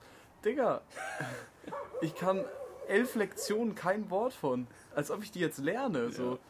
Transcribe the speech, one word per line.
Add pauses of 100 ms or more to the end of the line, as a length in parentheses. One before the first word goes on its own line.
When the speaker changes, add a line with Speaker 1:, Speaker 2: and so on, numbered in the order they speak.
(440)
Speaker 1:
Digga, (580)
<laughs>
ich
kann (420)
elf
Lektionen
kein
Wort
von. (260)
Als
ob
ich
die
jetzt
lerne,
so.
Speaker 2:
Ja. (120)